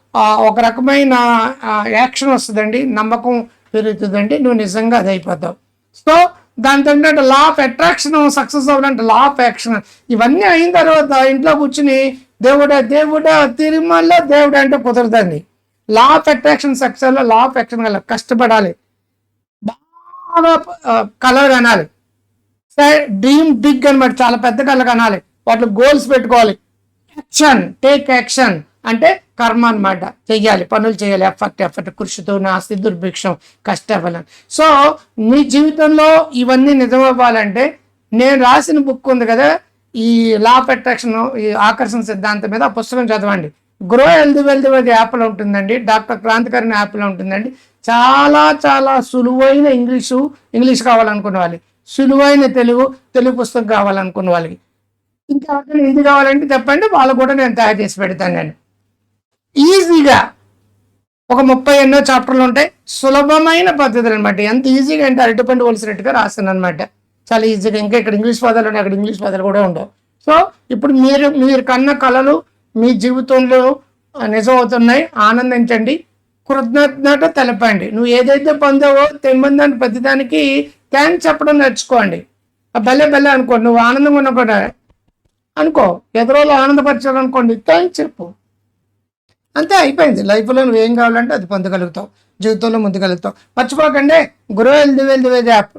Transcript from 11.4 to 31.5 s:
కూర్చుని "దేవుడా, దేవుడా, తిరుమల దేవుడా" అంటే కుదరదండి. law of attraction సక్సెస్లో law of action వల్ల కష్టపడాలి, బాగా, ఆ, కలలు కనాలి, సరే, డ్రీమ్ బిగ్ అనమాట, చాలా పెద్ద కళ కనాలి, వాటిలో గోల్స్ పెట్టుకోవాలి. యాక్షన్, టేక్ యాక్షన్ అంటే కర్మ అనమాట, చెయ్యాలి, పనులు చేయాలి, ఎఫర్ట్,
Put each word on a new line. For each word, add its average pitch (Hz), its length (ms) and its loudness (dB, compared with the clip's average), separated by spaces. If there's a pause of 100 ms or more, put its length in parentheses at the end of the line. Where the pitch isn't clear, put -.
కూర్చుని 269 600 -2 (240)
"దేవుడా, 285 380 4
దేవుడా, 302 680 0
తిరుమల 330 720 0
దేవుడా" 285 420 2
అంటే 269 180 2
కుదరదండి. 220 680 -2 (480)
law 269 300 4
of 302 160 0
attraction 285 360 -2
సక్సెస్లో 262 480 -2
law 233 300 2
of - 120 -4
action 226 220 -6
వల్ల 202 120 -2
కష్టపడాలి, 220 800 -2 (880)
బాగా, - 1000 -4 (240)
ఆ, 226 180 -2 (160)
కలలు 269 320 2
కనాలి, 233 300 2 (880)
సరే, 294 380 2
డ్రీమ్ 277 440 2
బిగ్ 262 340 0
అనమాట, 262 340 2
చాలా 240 160 2
పెద్ద 247 300 -2
కళ 262 160 2
కనాలి, 233 380 0 (260)
వాటిలో 226 200 0
గోల్స్ 247 420 2
పెట్టుకోవాలి. 233 480 2 (600)
యాక్షన్, 269 560 0 (100)
టేక్ 277 280 0
యాక్షన్ 240 500 -2 (240)
అంటే 240 360 0 (180)
కర్మ 240 260 0
అనమాట, 196 380 -2
చెయ్యాలి, 208 600 -2
పనులు 214 380 -2
చేయాలి, 196 220 0
ఎఫర్ట్, 196 360 -6